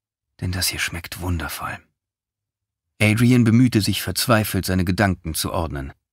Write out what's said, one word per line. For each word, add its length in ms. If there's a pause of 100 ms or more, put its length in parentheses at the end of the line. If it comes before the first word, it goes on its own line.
(400)
Denn 100
das 160
hier 120
schmeckt 420
wundervoll." 580 (1200)
Adrian 420
bemühte 380
sich 200
verzweifelt, 640
seine 200
Gedanken 480
zu 180
ordnen. 420 (200)